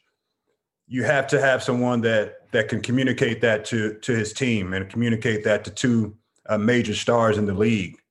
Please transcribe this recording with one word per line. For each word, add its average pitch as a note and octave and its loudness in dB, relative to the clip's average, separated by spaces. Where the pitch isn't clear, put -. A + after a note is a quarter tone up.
you B2 -4
have C3+ 2
to C#3+ 2
have C3 2
someone B2 0
that, A2 -2
that A2 2
can G#2+ -4
communicate A#2+ 0
that A2 2
to, G#2+ -2
to - -2
his G#2+ -2
team G#2+ -2
and F#2+ -6
communicate A2+ -2
that G#2 2
to G2+ -14
two, A2+ 0
uh, G#2+ 2
major A2+ 2
stars A2+ 2
in G#2 0
the G2 -2
league G2+ 0